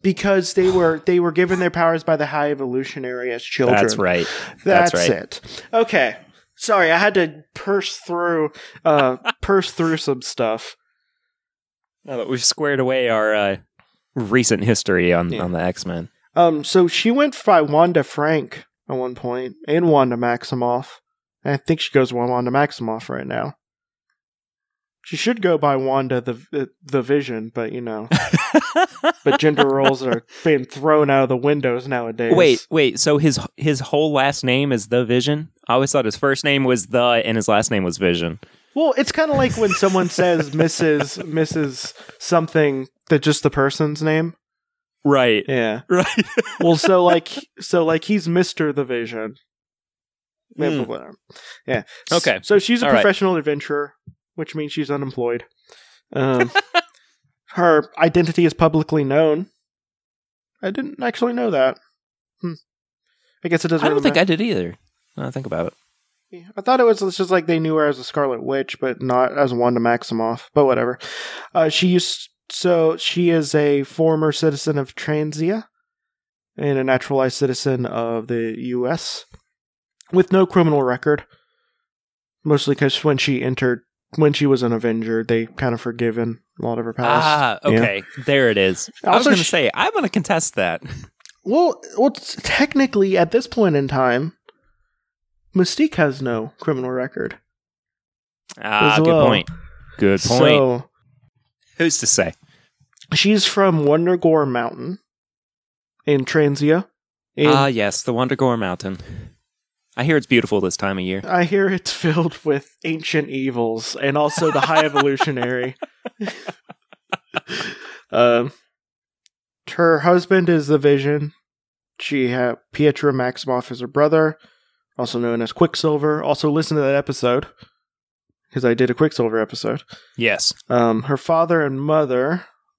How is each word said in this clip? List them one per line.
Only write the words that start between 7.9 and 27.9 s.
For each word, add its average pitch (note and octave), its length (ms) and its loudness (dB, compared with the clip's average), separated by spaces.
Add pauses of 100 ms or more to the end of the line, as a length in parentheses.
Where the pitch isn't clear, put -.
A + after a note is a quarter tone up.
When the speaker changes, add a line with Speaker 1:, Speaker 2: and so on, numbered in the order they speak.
Speaker 1:
through, E3+ 520 -2 (340)
uh, C#3 320 2 (120)
<laughs> - 120 -6
purse F#3+ 300 0
through D#3+ 280 -2
some B2+ 240 -4
stuff. - 540 -6 (1300)
Speaker 2:
Now C3+ 120 -10
that A#2 120 -6
we've B2 160 -4
squared C#3+ 360 0
away B2+ 280 0
our, G#2+ 260 2
uh, G2+ 220 0 (600)
recent A2+ 480 2
history F#2 480 2
on, E2+ 200 0
Speaker 1:
Yeah. G#2 120 -4
Speaker 2:
on F2+ 80 -4
the E2+ 80 -2
X-Men. F2 480 -6 (260)
Speaker 1:
Um, E3 300 2
so F3+ 240 4
she A3+ 240 0
went C#4 320 0
by F#3 160 6
Wanda D#3 420 2
Frank D3+ 640 -4 (260)
at C3+ 60 -4
one B2+ 180 -6
point, B2 400 -6 (140)
and E3 200 2
Wanda C3 280 4
Maximoff. A#2+ 800 -2 (500)
And C#3 100 -2
I - 40 -2
think D#3+ 220 -2
she - 120 -8
goes C3 180 2
by A#2+ 140 -4
Wanda B2 260 -2
Maximoff A#2+ 580 -2
right - 180 -8
now. A#2 280 -6 (1500)
She D#3+ 120 -12
should A#3 240 -2
go F3+ 160 2
by C#3+ 200 2
Wanda C3 440 -2
the, A#2+ 140 -6 (180)
the, C#3 180 -6 (120)
the C#3 200 -2
Vision, B2 520 -2
but, A#2 180 -6
you B2 80 -8
know. A2+ 320 -8